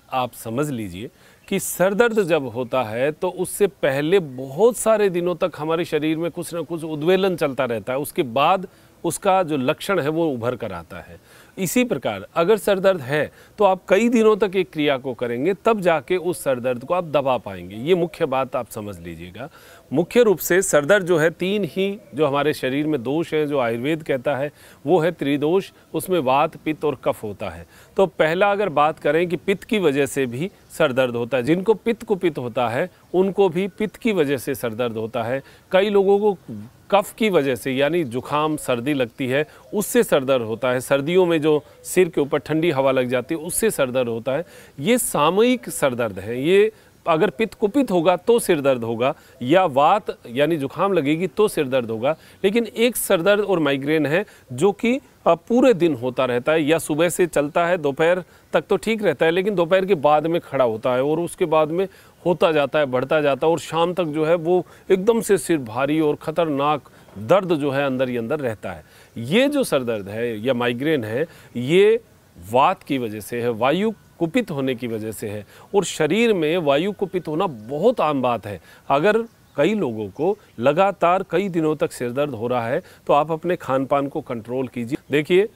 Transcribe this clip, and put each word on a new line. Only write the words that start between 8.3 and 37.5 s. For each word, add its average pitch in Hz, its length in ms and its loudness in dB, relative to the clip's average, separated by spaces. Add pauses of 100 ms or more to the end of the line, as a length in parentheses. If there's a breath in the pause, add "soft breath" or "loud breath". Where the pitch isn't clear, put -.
उसका 185 400 2
जो 151 140 -4
लक्षण 156 420 -2
है 139 100 -2
वो 160 200 0
उभर 123 260 -4
कर 110 160 -8
आता 85 260 -14
है। 82 220 -18 (380 soft breath)
इसी 190 260 0
प्रकार 127 420 -4 (100)
अगर 175 220 4
सर 196 220 0
दर्द 185 220 2
है 131 300 -2 (260 soft breath)
तो 208 80 2
आप 190 240 2
कई 220 200 4
दिनों 220 280 4
तक 185 180 -2
एक 185 160 0
क्रिया 147 260 0
को 127 160 -6
करेंगे, 123 400 -2
तब 220 280 0
जाके 175 360 2
उस 170 260 -6
सर 131 160 0
दर्द 123 240 -4
को 151 100 -4
आप 180 100 -2
दबा 135 340 0
पाएंगे। 95 380 -10
ये 143 200 0
मुख्य 160 300 -2
बात 131 300 -2
आप 120 140 -6
समझ 101 300 -12
लीजिएगा। 87 500 -14 (440 loud breath)
मुख्य 175 300 4
रूप 196 140 4
से 175 240 0
सर 147 240 2
दर्द 190 200 4
जो 170 120 2
है 156 120 4
तीन 196 360 -2
ही 196 340 -4 (160)
जो 151 100 2
हमारे 143 280 2
शरीर 139 340 -2
में 143 160 -2
दोष 151 300 -4
हैं, 156 140 0
जो 143 120 -2
आयुर्वेद 123 440 -2
कहता - 320 -2
है, 143 160 -4 (340 loud breath)
वो 170 140 4
है 165 120 2
त्रिदोष, 151 600 0 (220 soft breath)
उसमें 170 260 -2
वात, 139 380 2
पित्त 156 280 -6
और 143 180 -2
कफ 143 200 -2
होता 104 260 -8
है। 82 160 -14 (320 soft breath)
तो 190 80 6
पहला 180 460 2
अगर 202 180 0
बात 147 300 2
करें 160 280 2
कि 165 80 -4
पित्त - 280 -2
की 214 160 0
वजह 143 260 2
से 135 200 -2
भी 123 260 -6 (260 soft breath)
सर 156 140 4
दर्द 123 240 0
होता 120 220 -2
है, 123 60 0
जिनको 185 300 2
पित्त 226 300 -4
कुपित 175 340 -2
होता 123 300 -2
है 139 220 -4 (240 soft breath)
उनको 190 360 2
भी 185 180 -4
पित्त - 280 -6
की - 160 -2
वजह 143 260 0
से 135 180 -6
सर 117 180 -6
दर्द 113 240 -4
होता 113 260 -6
है। 131 200 -4 (280 soft breath)
कई 196 180 4
लोगों 202 300 4
को 202 180 0 (540)
कफ 202 220 2
की 220 160 0
वजह 139 260 2